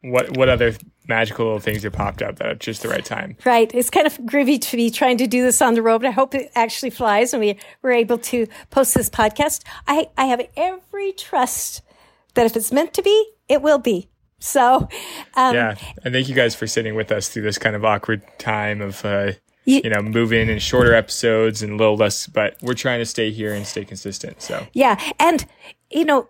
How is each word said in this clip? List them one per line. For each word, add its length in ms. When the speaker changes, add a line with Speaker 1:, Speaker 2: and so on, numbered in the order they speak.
Speaker 1:
what, 340
what 120
other 260
magical 360
little 160
things 220
have 100
popped 300
up 180
at 200
just 220
the 60
right 160
time. 400
Speaker 2:
Right. 300
It's 160
kind 160
of 120
groovy 420
to 160
be 140
trying 280
to 80
do 160
this 200
on 120
the 80
road, 200
but 60
I 40
hope 220
it 200
actually 360
flies 420
and 80
we, 180
we're 100
able 260
to 280
post 240
this 160
podcast. 520
I, 300
I 100
have 140
every 560
trust 720
that 120
if 100
it's 160
meant 220
to 80
be, 240
it 140
will 160
be. 300
So, 500
um, 200
Speaker 1:
Yeah. 220
And 100
thank 140
you 60
guys 200
for 120
sitting 280
with 180
us 160
through 140
this 160
kind 180
of 80
awkward 380
time 420
of, 240
uh, 280
Speaker 2:
You 200
Speaker 1:
you 60
know, 120
moving 480
and 100
shorter 340
episodes 680
and 100
a 40
little 200
less, 300
but 360
we're 120
trying 240
to 80
stay 240
here 240
and 120
stay 180
consistent. 580
So 300
Speaker 2:
Yeah. 280
And, 260
you 140
know 260